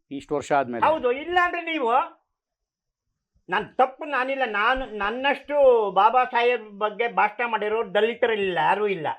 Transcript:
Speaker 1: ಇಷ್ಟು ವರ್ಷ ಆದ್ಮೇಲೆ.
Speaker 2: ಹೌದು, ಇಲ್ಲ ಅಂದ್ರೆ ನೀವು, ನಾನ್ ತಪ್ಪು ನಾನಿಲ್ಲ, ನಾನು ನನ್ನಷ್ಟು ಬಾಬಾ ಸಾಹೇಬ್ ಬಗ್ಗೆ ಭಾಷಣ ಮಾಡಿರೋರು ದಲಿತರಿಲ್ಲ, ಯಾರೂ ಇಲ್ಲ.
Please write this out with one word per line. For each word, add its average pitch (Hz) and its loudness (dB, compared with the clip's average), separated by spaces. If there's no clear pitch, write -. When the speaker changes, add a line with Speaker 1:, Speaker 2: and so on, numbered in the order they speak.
Speaker 1:
ಇಷ್ಟು 139 -6
ವರ್ಷ 139 -4
ಆದ್ಮೇಲೆ. 135 2
Speaker 2:
ಹೌದು, 277 2
ಇಲ್ಲ 311 -2
ಅಂದ್ರೆ 349 -2
ನೀವು, 311 -2
ನಾನ್ 190 -4
ತಪ್ಪು 269 0
ನಾನಿಲ್ಲ, 269 -2
ನಾನು 233 0
ನನ್ನಷ್ಟು 240 2
ಬಾಬಾ 226 4
ಸಾಹೇಬ್ 240 -2
ಬಗ್ಗೆ 214 -2
ಭಾಷಣ 208 -2
ಮಾಡಿರೋರು 214 -4
ದಲಿತರಿಲ್ಲ, 214 0
ಯಾರೂ 185 0
ಇಲ್ಲ. 175 -4